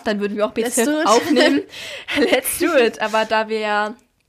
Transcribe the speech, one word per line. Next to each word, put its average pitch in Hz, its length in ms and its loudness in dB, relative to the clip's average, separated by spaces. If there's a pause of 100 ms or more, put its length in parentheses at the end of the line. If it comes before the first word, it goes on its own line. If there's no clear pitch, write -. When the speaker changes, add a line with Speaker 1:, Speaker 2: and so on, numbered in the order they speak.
Speaker 1:
dann 214 140 -2
würden 202 160 -4
wir 208 120 0
auch 214 80 -14
Speaker 2:
Let's 226 220 -2
Speaker 1:
B 233 60 2
zwölf 294 120 2
Speaker 2:
do 311 60 0
it. 311 60 0
Speaker 1:
aufnehmen. 262 540 4 (300)
Speaker 2:
<laughs> - 260 -8 (140)
Speaker 1:
Let's - 260 0
do 330 180 0
it. 226 280 4
Aber 220 220 0
da 220 240 0
wir 220 100 -2
ja 208 340 -2 (360)